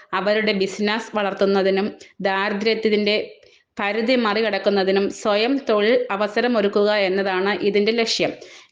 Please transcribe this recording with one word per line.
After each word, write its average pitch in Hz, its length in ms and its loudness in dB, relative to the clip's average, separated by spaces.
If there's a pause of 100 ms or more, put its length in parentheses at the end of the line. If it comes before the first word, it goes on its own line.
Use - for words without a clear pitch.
(140)
അവരുടെ 208 380 0
ബിസിനസ് 208 640 -2
വളർത്തുന്നതിനും 196 760 0 (300)
ദാരിദ്ര്യത്തിന്റെ 208 960 0 (640)
പരിധി 220 360 0
മറികടക്കുന്നതിനും 202 920 2
സ്വയം 220 480 0
തൊഴിൽ 220 540 2
അവസരമൊരുക്കുക 208 840 0
എന്നതാണ് 196 640 0
ഇതിന്റെ 208 320 2
ലക്ഷ്യം. 226 400 0 (400)